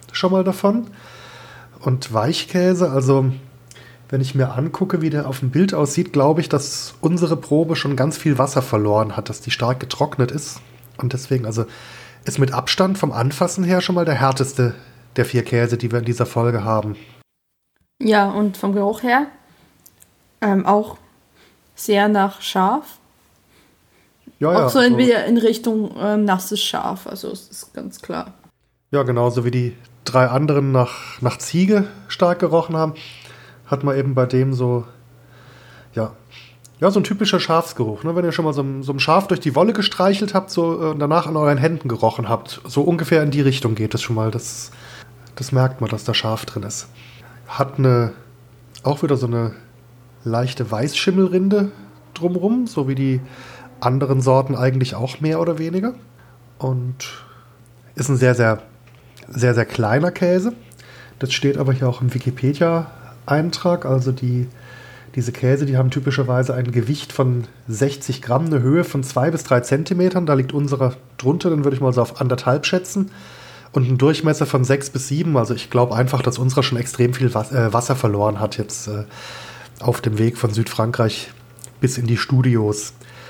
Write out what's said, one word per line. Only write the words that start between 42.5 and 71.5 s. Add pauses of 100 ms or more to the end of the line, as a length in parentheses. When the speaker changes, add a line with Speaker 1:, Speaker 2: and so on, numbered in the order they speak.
Speaker 1:
so
ungefähr
in
die
Richtung
geht
es
schon
mal.
Das, (640)
das
merkt
man,
dass
da
Schaf
drin
ist. (600)
Hat
eine, (720)
auch
wieder
so
eine (720)
leichte
Weißschimmelrinde (420)
drumrum,
so
wie
die (580)
anderen
Sorten
eigentlich
auch
mehr
oder
weniger. (640)
Und (840)
ist
ein
sehr,
sehr, (640)
sehr,
sehr
kleiner
Käse. (640)
Das
steht
aber
hier
auch
im
Wikipedia-Eintrag.
Also
die, (680)
diese
Käse,
die
haben
typischerweise
ein
Gewicht
von (240)
sechzig
Gramm,
eine
Höhe
von
zwei
bis
drei
Zentimetern.
Da
liegt
unserer (240)
drunter,
den